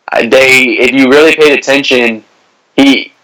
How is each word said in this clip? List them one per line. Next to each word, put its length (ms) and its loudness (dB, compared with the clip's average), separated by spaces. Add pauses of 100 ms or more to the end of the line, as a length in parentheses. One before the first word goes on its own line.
(100)
I, 160 -4
they, 360 2 (160)
if 140 -2
you 180 0
really 240 2
paid 240 0
attention, 680 -4 (520)
he, 360 0 (120)